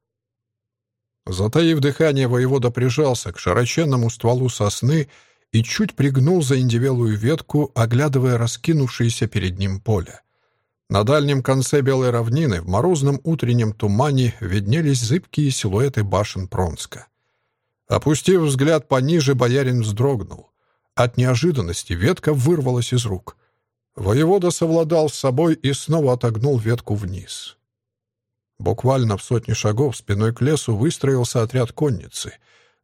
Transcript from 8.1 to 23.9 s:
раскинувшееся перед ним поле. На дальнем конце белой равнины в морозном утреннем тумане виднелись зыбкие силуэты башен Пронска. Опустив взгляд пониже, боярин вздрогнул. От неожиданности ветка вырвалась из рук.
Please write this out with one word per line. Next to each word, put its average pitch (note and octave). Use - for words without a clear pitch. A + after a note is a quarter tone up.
раскинувшееся A#2+
перед F#2
ним F#2+
поле. F#2+
На G#2
дальнем C#3+
конце C3+
белой C3
равнины A#2
в F2
морозном C#3
утреннем A#2+
тумане B2
виднелись A2+
зыбкие C#3
силуэты A2
башен F#2+
Пронска. -
Опустив D#3
взгляд D3
пониже, C#3
боярин B2+
вздрогнул. G#2+
От B2
неожиданности B2
ветка D3+
вырвалась C3
из A#2+
рук. F#2+